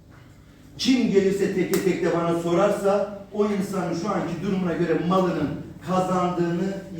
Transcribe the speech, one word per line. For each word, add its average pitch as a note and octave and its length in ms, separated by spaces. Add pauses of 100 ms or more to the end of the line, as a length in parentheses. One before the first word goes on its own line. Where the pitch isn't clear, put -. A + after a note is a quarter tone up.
(800)
Kim A#3+ 340
gelirse F#3+ 420
teke F3+ 300
tek F3 200
de E3+ 120
bana E3+ 220
sorarsa G3 800 (140)
o G#3 140
insanın F#3 560
şu G#3 60
anki E3 340
durumuna F#3 300
göre D#3+ 260 (100)
malının F3 400 (380)
kazandığını F3+ 840 (280)